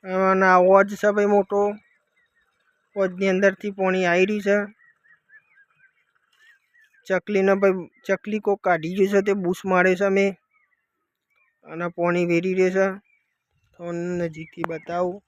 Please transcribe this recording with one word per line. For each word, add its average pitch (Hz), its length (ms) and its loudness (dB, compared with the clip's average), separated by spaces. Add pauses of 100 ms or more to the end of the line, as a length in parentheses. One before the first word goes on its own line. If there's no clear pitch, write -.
અને 190 380 2
આ 185 120 6
હોજ 196 380 4
છે 208 160 0
ભાઈ 208 140 2
મોટો, 202 460 0 (1200)
હોજની 190 320 -2
અંદરથી 196 440 0
પોણી 185 340 -2
આવી 180 200 4
રહ્યું 208 160 -4
છે. 202 360 -2 (2250)
ચકલીને 190 480 0
ભાઈ, 196 340 0 (140)
ચકલી 208 360 -6
કોક 202 240 -2
કાઢી 175 320 -2
ગયું 196 140 2
છે, 202 120 2
તે 202 120 -2
બૂસ 185 320 -4
મારે 185 300 2
છે 196 100 -2
અમે. 196 320 -2 (1300)
અને 160 240 -10
પોણી 175 380 -2
વેરી 175 280 0
રહ્યો 185 160 2
છે, 190 300 -2 (760)
તમને 175 480 -6
નજીકથી 160 420 -14
બતાવું. 175 600 -6